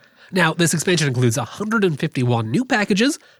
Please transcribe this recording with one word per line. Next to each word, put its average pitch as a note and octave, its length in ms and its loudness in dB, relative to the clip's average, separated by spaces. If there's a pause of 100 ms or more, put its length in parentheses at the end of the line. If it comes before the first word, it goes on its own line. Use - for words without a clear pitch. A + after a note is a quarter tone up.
(320)
Now, E3+ 220 2
this E3+ 200 0
expansion E3 340 0
includes B2 300 2
a B2+ 60 -4
hundred G#3+ 400 -2
and E3 160 0
fifty-one B2 520 -2
new G3+ 120 0
packages, A3 560 0 (200)